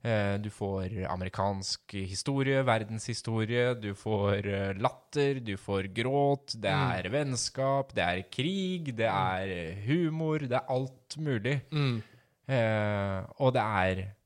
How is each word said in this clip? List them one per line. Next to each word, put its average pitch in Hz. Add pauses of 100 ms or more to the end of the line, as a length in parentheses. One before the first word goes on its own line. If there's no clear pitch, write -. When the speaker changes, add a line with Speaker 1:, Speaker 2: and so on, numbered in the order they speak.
Speaker 1:
Eh, 104
du 104
får 95
amerikansk 92
historie, 135
verdenshistorie, 113
du 107
får, 101
eh, 98
latter, 135
du 110
får 95
gråt, 139
det -
Speaker 2:
Mm. -
Speaker 1:
er 110
vennskap, 135
det 95
er 90
krig, 180
det 113
Speaker 2:
Mm. 98
Speaker 1:
er, 92
eh, 87 (100)
humor, 156
det 131
er 131
alt 131
mulig. 135 (100)
Speaker 2:
Mm. 135 (460)
Speaker 1:
Eh, 104 (160)
og 131
det 123
er 95 (120)